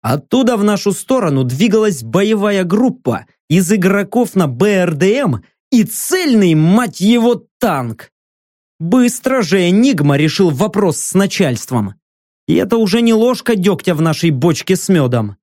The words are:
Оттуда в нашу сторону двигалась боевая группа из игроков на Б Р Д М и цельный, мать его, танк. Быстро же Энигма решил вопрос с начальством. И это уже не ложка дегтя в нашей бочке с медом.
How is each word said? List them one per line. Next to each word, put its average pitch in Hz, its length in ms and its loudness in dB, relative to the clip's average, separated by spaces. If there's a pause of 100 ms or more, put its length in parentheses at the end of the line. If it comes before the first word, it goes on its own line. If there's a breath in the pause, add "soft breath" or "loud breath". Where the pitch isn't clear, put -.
Оттуда 233 560 -2
в 202 60 -2
нашу 202 280 0
сторону 185 520 -2
двигалась 185 600 0
боевая 202 600 0
группа 180 640 -2 (240)
из 175 220 2
игроков 202 640 0
на 175 120 2
Б 131 220 0
Р 185 240 0
Д 190 240 0
М 170 260 -2 (280 soft breath)
и 226 120 4
цельный, 233 720 0
мать 175 460 2
его, 233 440 2 (140)
танк. 131 520 -4 (680)
Быстро 240 640 0
же 175 280 0
Энигма 180 460 2
решил 160 360 0
вопрос 185 480 -2
с - 140 -10
начальством. 127 800 -2 (520)
И - 80 0
это 233 220 0
уже 220 240 0
не 226 120 2
ложка 233 420 0
дегтя 185 380 -2
в 151 80 -2
нашей 165 280 0
бочке 156 460 0
с - 120 -8
медом. 123 560 0